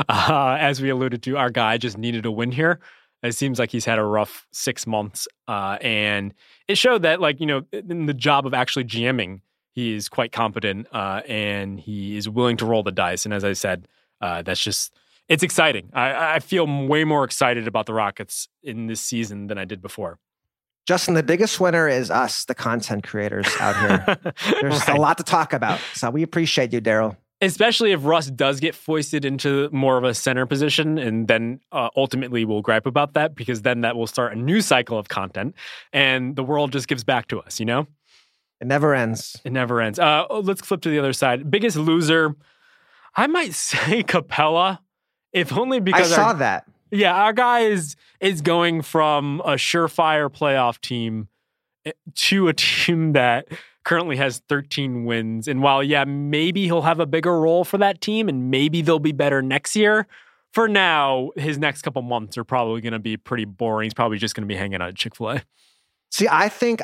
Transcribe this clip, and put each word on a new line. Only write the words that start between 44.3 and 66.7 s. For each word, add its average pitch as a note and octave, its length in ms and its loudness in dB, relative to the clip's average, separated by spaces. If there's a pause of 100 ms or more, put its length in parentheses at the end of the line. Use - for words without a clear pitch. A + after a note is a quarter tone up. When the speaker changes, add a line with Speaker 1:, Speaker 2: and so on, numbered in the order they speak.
Speaker 1:
if F3+ 180 0
only B3+ 280 0
because F3+ 320 4
Speaker 2:
I E3 40 6
saw G#3 120 6
Speaker 1:
our A3 80 2
Speaker 2:
that. A2+ 280 0 (260)
Speaker 1:
Yeah, G3+ 240 2
our G#3 200 4
guy A#3+ 260 4
is, G3 360 0 (220)
is F#3 220 0
going E3+ 400 2
from D3 640 0
a D3+ 80 0
surefire D#3 800 2
playoff C3+ 500 0
team, A2+ 480 -6 (560)
eh, D#3 80 -10 (220)
to F#3+ 340 2
a D#3 60 2
team D#3+ 580 2
that B2 340 4 (380)
currently E3 320 0
has C3+ 220 -2 (100)
thirteen C#3 560 -2
wins. A2+ 440 -4
And C3+ 140 0
while, C#3 200 4
yeah, C#3+ 220 2
maybe D3 600 0
he'll E3+ 180 2
have D#3+ 160 2
a E3 80 0
bigger E3 340 2
role E3+ 240 4
for - 140 -2
that G3+ 220 2
team G#3+ 280 0
and C3 220 -2
maybe D3 320 2
they'll D#3 160 4
be D#3 140 0
better C#3 300 2
next C3 340 -2
year, G#3+ 300 4 (460)
for A3+ 140 4
now, D3+ 680 2
his D3 220 -4
next D3 240 -2
couple C3+ 180 -4
months A#2+ 380 -6
are A2+ 60 -6
probably A#2 360 -2
gonna A2+ 180 -6
be G#2+ 200 -6
pretty A#2 260 -6
boring. A2 420 -2
He's G#2+ 80 -8
probably A#2 220 0
just G#2 180 -4
gonna G#2+ 120 -6
be G2+ 100 -4
hanging G2 240 -6
out F2+ 80 -6
at F#2 60 -12
Chick-fil-A. A#2 480 -6 (680)
Speaker 2:
See, G3+ 160 0
I F3+ 220 4
think A#3 360 -2